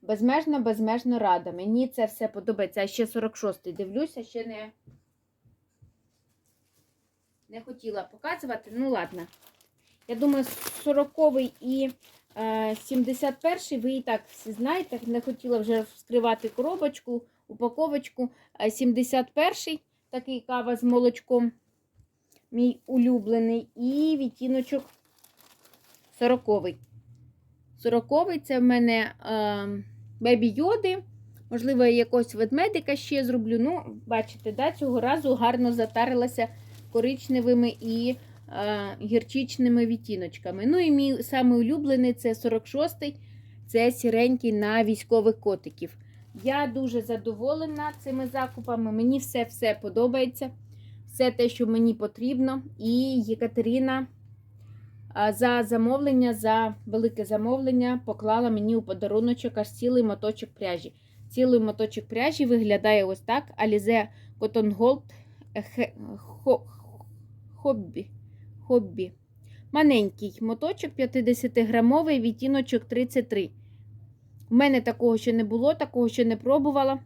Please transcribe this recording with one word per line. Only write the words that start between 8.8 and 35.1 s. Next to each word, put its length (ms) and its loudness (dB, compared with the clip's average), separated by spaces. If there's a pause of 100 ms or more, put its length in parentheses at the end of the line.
ладно. 320 -4 (880)
Я 80 -6
думаю, 300 2 (380)
сороковий 760 2
і, 280 -2 (480)
е, 380 -2
сімдесят 680 -2
перший 360 -2
ви 140 -2
і 100 -4
так 260 -2
всі 240 -16
знаєте. 540 -4
Не 160 -2
хотіла 360 -4
вже 240 0
вскривати 680 -2
коробочку, 720 -4 (260)
упаковочку. 840 -4 (320)
Е, 100 0
сімдесят 600 0
перший, 480 -2 (280)
такий 380 -8
кава 280 -2
з 80 -6
молочком, 680 2 (1000)
мій 340 0
улюблений. 880 2
І 440 0
відтіночок 640 -4 (1400)
сороковий. 580 0 (1000)
Сороковий 640 0
це 200 -2
в 40 4
мене, 480 4 (140)
е, 580 -2 (360)
Бебі 280 4
Йоди. 500 0 (520)
Можливо, 360 2
я 60 6
якогось 440 2
ведмедика 600 0
ще 300 -4
зроблю. 340 0
Ну, 220 0 (240)
бачите, 460 -4
да, 200 -2
цього 300 -2
разу 340 0